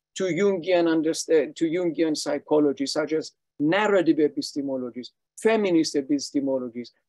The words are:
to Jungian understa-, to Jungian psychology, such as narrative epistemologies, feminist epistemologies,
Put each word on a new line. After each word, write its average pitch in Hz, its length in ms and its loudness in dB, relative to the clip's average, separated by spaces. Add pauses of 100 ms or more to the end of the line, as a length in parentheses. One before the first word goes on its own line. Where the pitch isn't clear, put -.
(160)
to 190 80 -2
Jungian 180 640 2
understa-, 160 680 2
to - 160 -4
Jungian 160 460 0
psychology, 147 720 0
such 151 260 -4
as 156 200 -4 (280)
narrative 175 560 2
epistemologies, 135 920 -4 (320)
feminist 196 540 2
epistemologies, 135 920 -2 (200)